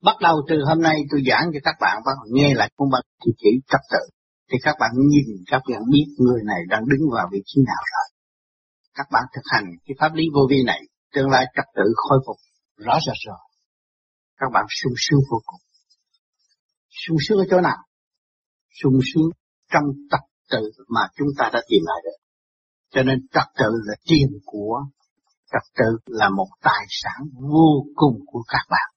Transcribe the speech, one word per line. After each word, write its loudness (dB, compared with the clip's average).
Bắt 2
đầu 4
từ 2
hôm 2
nay 4
tôi 0
giảng 0
cho -6
các -2
bạn, 0
các 0
bạn -20
nghe 4
lại -2
cuốn 0
băng 0
thì 2
chỉ 4
trật 2
tự, -2
thì -2
các 0
bạn 0
nhìn, 4
các 0
bạn -6
biết 6
người 4
này -4
đang -2
đứng 2
vào -2
vị -6
trí 0
nào -6
rồi. -4
Các -8
bạn 0
thực -10
hành -2
cái -10
pháp 0
lý 0
vô 4
vi 2
này, -4
tương 0
lai 2
trật -4
tự -2
khôi 2
phục -10
rõ -2
rệt -8
rồi. -16
Các -6
bạn 0
sung -6
sướng 2
vô -2
cùng. -18
Sung -6
sướng 2
ở 2
chỗ 6
nào? 0
Sung 4
sướng 2
trong 2
trật -2
tự -4
mà -2
chúng -2
ta -2
đã -2
tìm 2
lại -6
được. -10
Cho 0
nên -2
trật -2
tự 0
là -8
tiền 4
của, -6
trật -2
tự 0
là 0
một -4
tài 0
sản -10
vô 4
cùng 2
của -10
các -4
bạn. -2